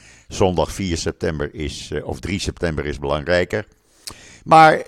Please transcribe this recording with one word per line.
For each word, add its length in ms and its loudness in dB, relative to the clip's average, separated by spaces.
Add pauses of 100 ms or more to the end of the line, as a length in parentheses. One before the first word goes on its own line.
(280)
Zondag 440 0
vier 240 -4
september 580 -4
is, 380 -10
eh, 140 -6
of 140 -8
drie 200 -4
september 460 -4
is 120 -6
belangrijker. 680 -2 (800)
Maar 420 8